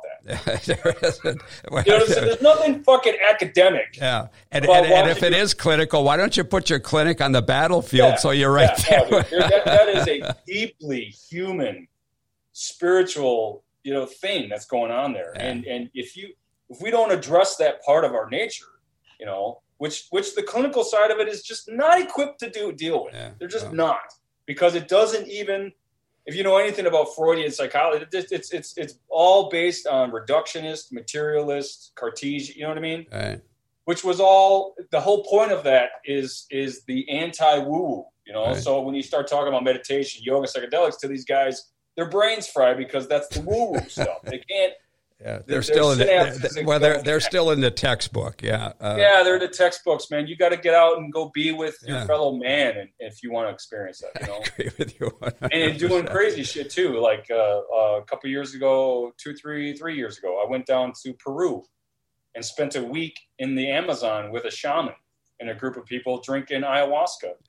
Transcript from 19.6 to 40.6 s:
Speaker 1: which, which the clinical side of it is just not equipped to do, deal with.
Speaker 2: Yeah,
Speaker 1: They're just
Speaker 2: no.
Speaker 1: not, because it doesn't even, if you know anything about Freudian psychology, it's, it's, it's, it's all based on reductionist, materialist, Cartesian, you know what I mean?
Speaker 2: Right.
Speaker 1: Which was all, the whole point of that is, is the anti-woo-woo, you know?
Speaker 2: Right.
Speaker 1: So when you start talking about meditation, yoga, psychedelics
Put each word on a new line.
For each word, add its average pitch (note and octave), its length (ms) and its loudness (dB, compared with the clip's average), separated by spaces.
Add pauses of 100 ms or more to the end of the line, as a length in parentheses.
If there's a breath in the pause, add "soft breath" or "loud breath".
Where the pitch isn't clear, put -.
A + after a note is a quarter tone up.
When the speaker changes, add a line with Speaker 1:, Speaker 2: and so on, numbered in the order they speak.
Speaker 1:
which, - 340 -8
which - 240 -4
the G3+ 80 -4
clinical B3+ 400 -2
side G#3+ 280 2
of G#3+ 80 -2
it G#3+ 80 -2
is G#3 160 -10
just - 260 -16
not D#4 320 4
equipped C#4+ 380 -6
to A#3 100 -10
do, G#3 220 -8
deal D#3 320 -4
with. - 100 -14
Speaker 2:
Yeah, A#2 240 -16
Speaker 1:
They're F3 100 -12
just - 260 -8
Speaker 2:
no. E3 140 0
Speaker 1:
not, - 120 -2 (460)
because E3+ 300 2
it E3 120 -6
doesn't A3 400 2
even, G3 440 -6 (540)
if D3+ 100 -12
you F#3+ 80 -4
know F#3+ 140 4
anything G3+ 280 0
about D#3 300 2
Freudian D#3+ 360 0
psychology, D3 600 -2
it's, F#3 180 -6
it's, - 220 -8
it's, - 240 -12
it's E3 200 -12 (120)
all F#3 400 6
based E3+ 380 -2
on C3 240 0
reductionist, D#3 800 -4
materialist, D3 1040 -6
Cartesian, C#3 600 -8
you D3+ 80 -14
know D#3 60 -6
what D#3 80 -8
I D#3 40 -8
mean? E3 300 -8
Speaker 2:
Right. G#2 300 -10 (440)
Speaker 1:
Which E3+ 200 -4
was F3+ 160 0
all, G3 540 6 (160)
the D3+ 100 2
whole G3+ 240 2
point G#3+ 260 2
of F#3 140 -2
that B2+ 240 4 (160)
is, C#3 440 -6
is C3+ 360 -6
the C3 240 -6
anti-woo-woo, D3+ 960 0 (200)
you G#2 80 -18
know? A2 140 -2
Speaker 2:
Right. B2+ 100 -2
Speaker 1:
So C3+ 240 0
when C3+ 140 -6
you C#3 80 -6
start C#3+ 240 -4
talking C#3+ 220 -2
about B2+ 160 0
meditation, C#3 580 -2
yoga, C3+ 240 0
psychedelics C#3 540 -2